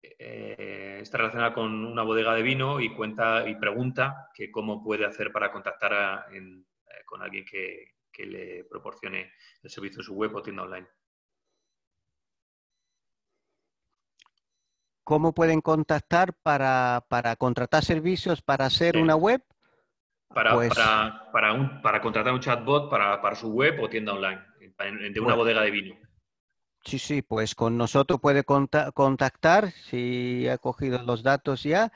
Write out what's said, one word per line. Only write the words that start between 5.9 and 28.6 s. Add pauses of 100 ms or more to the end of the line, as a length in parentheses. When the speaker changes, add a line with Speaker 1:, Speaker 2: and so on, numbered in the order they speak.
Speaker 1:
a,
en, (220)
eh,
con
alguien
que, (160)
que
le
proporcione (300)
el
servicio
en
su
web
o
tienda
online. (4000)
Speaker 2:
¿Cómo
pueden
contactar
para,
para
contratar
servicios
para
hacer
Speaker 1:
Sí.
Speaker 2:
una
web? (840)
Speaker 1:
Para,
Speaker 2:
Pues
Speaker 1:
para,
para
un,
para
contratar
un
chatbot
para,
para
su
web
o
tienda
online, (180)
en,
en,
de
una
Speaker 2:
Bueno.
Speaker 1:
bodega
de
vino. (880)
Speaker 2:
Sí,
sí,
pues
con
nosotros
puede
conta-,